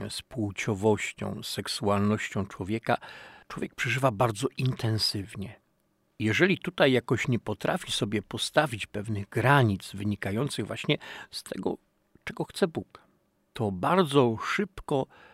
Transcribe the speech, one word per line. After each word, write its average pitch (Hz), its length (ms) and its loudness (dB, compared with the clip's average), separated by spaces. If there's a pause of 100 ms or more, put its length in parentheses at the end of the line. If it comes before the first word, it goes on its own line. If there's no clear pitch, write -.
z - 120 -10
płciowością, 101 1200 -2
z - 40 -8
seksualnością 101 960 0
człowieka, 107 520 -2 (500)
człowiek - 280 -10
przeżywa 131 360 0
bardzo 110 360 0 (100)
intensywnie. 107 960 -2 (640)
Jeżeli 110 380 4
tutaj 151 340 2
jakoś 120 360 2
nie 120 120 4
potrafi - 520 -4
sobie 104 300 0
postawić 120 680 0
pewnych 104 420 -6
granic 117 640 4
wynikających 104 760 -4
właśnie 147 300 -2 (340)
z - 120 -12
tego, - 340 -4 (460)
czego - 200 -6
chce - 240 -2
Bóg, - 340 -8 (520)
to 104 180 0
bardzo 135 720 4
szybko - 640 -2 (280)